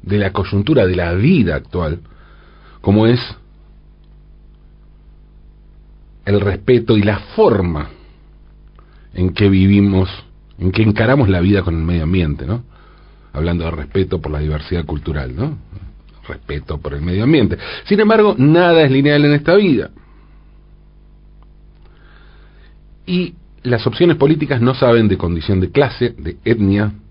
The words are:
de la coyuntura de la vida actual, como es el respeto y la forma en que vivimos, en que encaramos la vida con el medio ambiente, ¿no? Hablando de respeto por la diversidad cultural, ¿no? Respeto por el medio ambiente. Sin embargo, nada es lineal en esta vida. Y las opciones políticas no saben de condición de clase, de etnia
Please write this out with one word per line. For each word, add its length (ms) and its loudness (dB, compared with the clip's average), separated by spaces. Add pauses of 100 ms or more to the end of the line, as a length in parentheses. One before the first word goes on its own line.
de 160 -2
la 140 0
coyuntura 540 0
de 100 0
la 180 -2
vida 420 2
actual, 440 -6 (800)
como 240 2
es 140 2 (3000)
el 160 0
respeto 560 2
y 60 2
la 160 0
forma 720 0 (1200)
en 200 -2
que 160 2
vivimos, 600 4 (500)
en 120 -2
que 120 0
encaramos 460 2
la 120 0
vida 220 2
con 120 -2
el 80 -4
medio 200 -2
ambiente, 420 -2
¿no? 180 -6 (680)
Hablando 320 -4
de 60 -6
respeto 500 -4
por 100 -8
la 80 -6
diversidad 460 -6
cultural, 500 -8
¿no? 220 -6 (720)
Respeto 520 -12
por 140 -10
el 80 -10
medio 220 -2
ambiente. 340 2 (280)
Sin 140 0
embargo, 380 2
nada 460 4
es 80 2
lineal 340 2
en 80 4
esta 220 2
vida. 360 2 (3250)
Y 280 -2 (300)
las 240 -2
opciones 300 2
políticas 440 0
no 140 2
saben 320 4
de 100 0
condición 440 -2
de 100 -4
clase, 460 0
de 260 -12
etnia 480 0 (200)